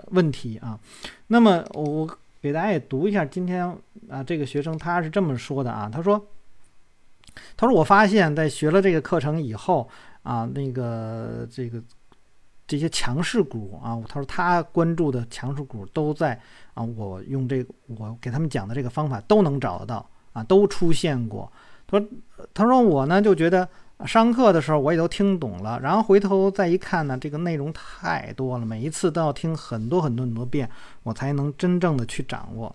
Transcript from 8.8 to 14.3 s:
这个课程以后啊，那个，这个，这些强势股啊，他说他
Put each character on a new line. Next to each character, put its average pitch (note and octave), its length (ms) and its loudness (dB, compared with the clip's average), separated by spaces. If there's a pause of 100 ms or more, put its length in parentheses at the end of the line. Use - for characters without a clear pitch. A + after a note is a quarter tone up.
这 F#3+ 100 4
个 D#3+ 80 2
课 - 180 0
程 D3+ 220 -2
以 A#2+ 140 -6
后 C#3+ 340 -2 (360)
啊， A#2 200 -2 (100)
那 C#3 160 -6
个， A#2 800 -6
这 B2 200 -8
个， A2+ 100 -10 (880)
这 D3 120 -4
些 D#3+ 100 0
强 B2+ 340 0
势 G#3+ 200 0
股 G#2+ 400 -8
啊， A#2 260 -6
他 D3 120 -8
说 C#3 40 -6
他 F3 400 0